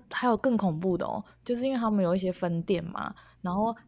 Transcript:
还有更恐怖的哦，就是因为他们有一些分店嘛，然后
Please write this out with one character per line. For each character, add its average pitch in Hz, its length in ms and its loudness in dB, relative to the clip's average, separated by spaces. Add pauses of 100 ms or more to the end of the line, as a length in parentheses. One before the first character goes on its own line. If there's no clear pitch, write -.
还 - 200 0
有 220 80 4
更 247 180 2
恐 185 240 0
怖 180 180 0
的 - 80 -2
哦， - 160 -4 (220)
就 240 140 -2
是 247 80 -2
因 269 80 0
为 254 40 0
他 226 140 0
们 202 140 4
有 175 100 4
一 - 20 4
些 185 140 0
分 170 320 -2
店 175 180 2
嘛， - 320 -6 (280)
然 180 120 -4
后 220 220 0 (120)